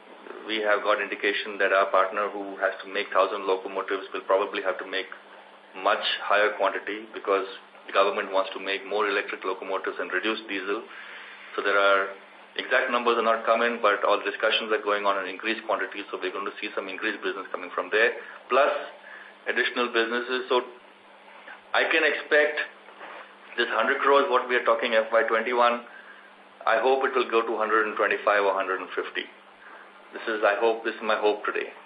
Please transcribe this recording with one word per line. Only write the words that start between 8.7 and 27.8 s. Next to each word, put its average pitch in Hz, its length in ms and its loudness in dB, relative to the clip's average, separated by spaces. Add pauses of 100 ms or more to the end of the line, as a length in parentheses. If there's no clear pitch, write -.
more 104 180 0
electric 101 380 -2
locomotives 95 560 -4
and 87 100 -6
reduce 107 380 -2
diesel. 101 340 -4 (720)
So - 80 -4
there 98 160 2
are, 98 320 6 (480)
exact 127 340 0
numbers 117 280 2
are 113 40 0
not 113 220 2
coming, 117 380 2
but 101 200 4
all 101 220 4
discussions 110 480 0
are 107 100 0
going 101 240 0
on 98 160 0
in 92 80 -6
increased 110 360 -4
quantities, 98 440 -4
so 98 80 -8
we're 92 140 -4
going 98 160 -6
to 104 100 -10
see 104 160 -8
some 101 140 -6
increased 101 340 -6
business 95 300 -6
coming 87 220 -10
from 90 180 -4
there, 113 240 2 (320)
plus 135 240 4 (760)
additional 120 460 -2
businesses. 120 560 -2
So 123 180 2 (1120)
I 131 160 2
can 160 100 4
expect 151 560 2 (960)
this 120 160 0
hundred 113 320 0
crores, 139 280 6
what 123 180 2
we 123 80 2
are 117 80 0
talking 117 340 2
F 110 140 0
Y 117 180 6
twenty-one, 120 560 2 (800)
I 113 160 4
hope 135 220 4
it 127 100 0
will 117 160 2
go 113 160 4
to 120 80 -2
hundred 107 320 2